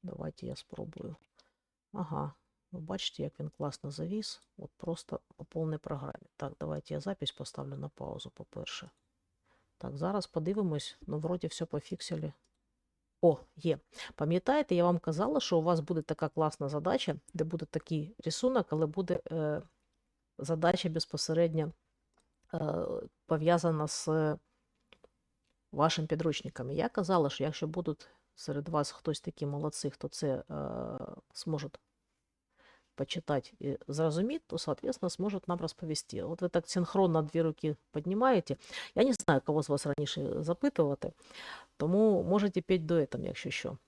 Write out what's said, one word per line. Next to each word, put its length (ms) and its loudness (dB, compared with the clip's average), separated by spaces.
Давайте 420 -10
я 100 -8
спробую. 600 -12
Ага, 400 -4
ви 80 -12
бачите, 440 -6
як 160 -8
він 100 -6
класно 420 -8
завіс. 500 -6
От 200 -16
просто 420 -8
по 100 -16
повній 320 -4
програмі. 580 -8
Так, 240 -8
давайте 340 -6
я 60 -2
запись 320 -4
поставлю 440 -10
на 140 -8
паузу, 400 -10
по-перше. 600 -12
Так, 200 -8
зараз 300 -2
подивимось. 720 -2
Ну, 120 -2
вроді 280 -2
все 180 -4
пофіксили. 680 -6
О, 160 8
є. 240 0
Пам'ятаєте, 600 2
я 80 6
вам 160 6
казала, 400 0
що 180 2
у 40 6
вас 180 4
буде 220 0
така 280 -2
класна 400 0
задача, 460 0
де 100 -2
буде 220 -4
такий 580 -4
рисунок, 460 2
але 160 2
буде, 340 -2
е, 300 -2
задача 520 2
безпосередньо, 840 0
е, 320 0
пов'язана 600 4
з 500 2
вашим 360 2
підручником. 640 -2
Я 180 0
казала, 400 4
що 140 -2
якщо 240 -2
будуть 400 -4
серед 340 -6
вас 220 2
хтось 300 -4
такі 240 -6
молодці, 440 -2
хто 180 -10
це, 420 -2
е, 480 -6
зможуть 460 -6
почитати 640 -2
і 180 -4
зрозуміти, 600 0
то, 100 -6
соответственно, 520 -2
зможуть 380 -4
нам 120 -2
розповісти. 640 -6
От 180 -4
ви 80 0
так 200 2
синхронно 520 4
дві 200 0
руки 340 0
піднімаєте. 640 2
Я 80 6
не 100 6
знаю, 320 4
кого 180 2
з 60 -4
вас 160 2
раніше 580 -2
запитувати, 720 2
тому 460 6
можете 380 4
петь 240 2
дуетом, 400 2
якщо 260 -6
що. 260 -6